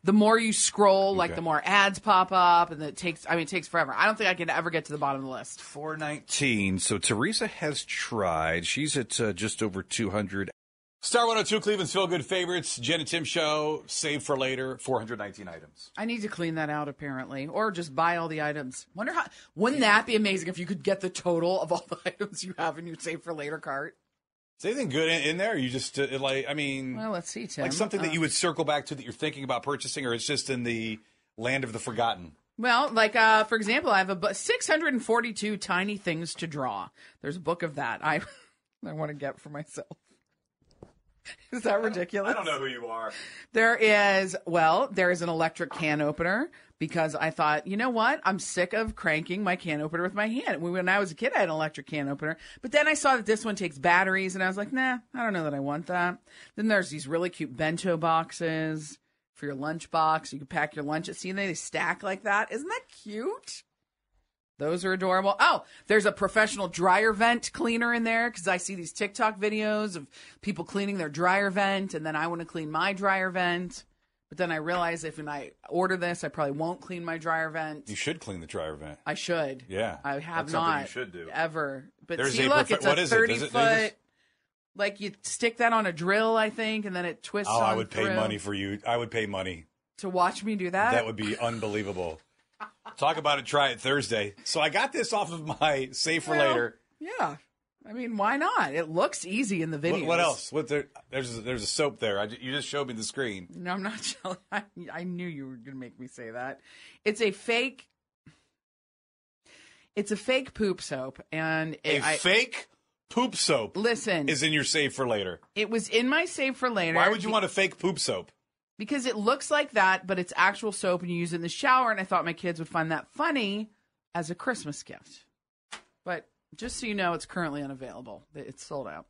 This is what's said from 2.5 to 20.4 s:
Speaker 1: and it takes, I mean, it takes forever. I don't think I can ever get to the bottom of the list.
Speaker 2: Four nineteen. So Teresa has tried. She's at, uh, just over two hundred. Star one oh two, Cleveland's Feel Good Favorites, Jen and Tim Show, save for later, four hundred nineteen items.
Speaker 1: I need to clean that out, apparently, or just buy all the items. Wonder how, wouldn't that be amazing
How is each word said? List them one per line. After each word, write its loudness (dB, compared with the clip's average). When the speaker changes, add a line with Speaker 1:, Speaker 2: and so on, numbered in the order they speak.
Speaker 1:
and -10
it -8
takes, -6
I 2
mean, 2
it -4
takes -4
forever. 0
I 4
don't 4
think 2
I 2
can -4
ever 0
get -2
to -10
the -6
bottom 0
of -8
the -8
list. -12
Speaker 2:
Four -10
nineteen. 0
So 0
Teresa 0
has -6
tried. 0
She's -2
at, -2
uh, 2
just -4
over -2
two -2
hundred. -4
Star 4
one 2
oh 2
two, 2
Cleveland's 0
Feel 2
Good 0
Favorites, -2
Jen 0
and -6
Tim -2
Show, 0
save -2
for 0
later, -2
four 0
hundred -6
nineteen -10
items. -18
Speaker 1:
I -2
need -2
to -4
clean -2
that -2
out, -2
apparently, -8
or 0
just -6
buy 4
all -2
the -4
items. -4
Wonder -4
how, 0
wouldn't 2
that 8
be 0
amazing 2